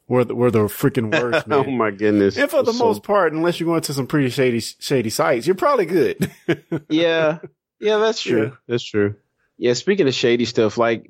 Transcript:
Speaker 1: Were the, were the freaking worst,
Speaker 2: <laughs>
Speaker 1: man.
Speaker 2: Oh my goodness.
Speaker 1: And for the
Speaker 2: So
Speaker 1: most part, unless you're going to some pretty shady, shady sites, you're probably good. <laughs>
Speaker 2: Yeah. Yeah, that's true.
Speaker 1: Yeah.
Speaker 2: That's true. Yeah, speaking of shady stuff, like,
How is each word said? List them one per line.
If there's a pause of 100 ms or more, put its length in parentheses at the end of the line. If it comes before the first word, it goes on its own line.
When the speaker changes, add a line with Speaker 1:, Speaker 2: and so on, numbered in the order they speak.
Speaker 1:
Were
the,
were
the
freaking
worst,
Speaker 2:
<laughs>
Speaker 1:
man.
Speaker 2:
Oh
my
goodness.
Speaker 1:
And
for
the
Speaker 2:
So
Speaker 1:
most
part,
unless
you're
going
to
some
pretty
shady,
shady
sites,
you're
probably
good. (160)
<laughs>
Speaker 2:
Yeah. (420)
Yeah,
that's
true.
Speaker 1:
Yeah. (180)
Speaker 2:
That's
true. (420)
Yeah,
speaking
of
shady
stuff,
like,